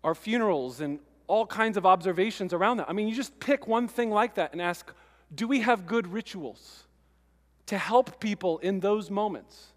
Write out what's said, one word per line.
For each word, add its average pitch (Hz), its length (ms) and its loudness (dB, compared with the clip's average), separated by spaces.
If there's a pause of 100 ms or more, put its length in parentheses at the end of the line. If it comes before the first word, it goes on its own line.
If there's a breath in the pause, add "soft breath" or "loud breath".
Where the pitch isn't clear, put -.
our 165 120 0
funerals 165 680 0
and 147 160 -4 (280)
all 214 200 2
kinds 214 320 0
of 185 80 0
observations 185 640 2
around 196 240 2
that. 165 140 -4
I - 20 -2
mean, 214 160 -2
you 220 60 -4
just - 260 -8
pick - 260 0
one 226 220 0
thing 240 220 -2
like 214 240 2
that 180 180 -2
and 170 80 -8
ask, 175 320 -4 (420 soft breath)
"Do 226 140 -4
we 269 120 2
have 214 260 2
good 208 220 -2
rituals 175 800 -12 (800)
to 202 120 -4
help 220 420 2
people 190 380 -2
in 190 220 -2
those 202 300 0
moments?" 196 680 -6